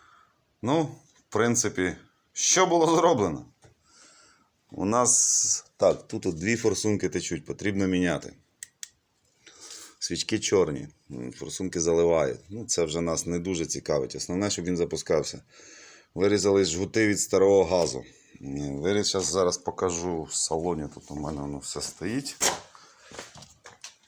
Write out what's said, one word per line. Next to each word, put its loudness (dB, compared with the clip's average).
Ну, 2
в -14
принципі, 2
що 4
було 4
зроблено? 2
У -4
нас, 2
так, 2
тут -6
от -2
дві 0
форсунки 0
течуть, -6
потрібно -2
міняти. 0
Свічки -2
чорні, 0
м, -10
форсунки -8
заливають. 2
Ну, -12
це 0
вже -4
нас -4
не -4
дуже -4
цікавить. -4
Основне, -4
щоб -6
він -2
запускався. -2
Вирізали 4
жгути 0
від 0
старого 6
газу. 0
М, -6
виріз-, 0
щас -2
зараз 2
покажу -2
в -12
салоні, -2
тут -18
у -10
мене -6
воно -8
все -10
стоїть. -8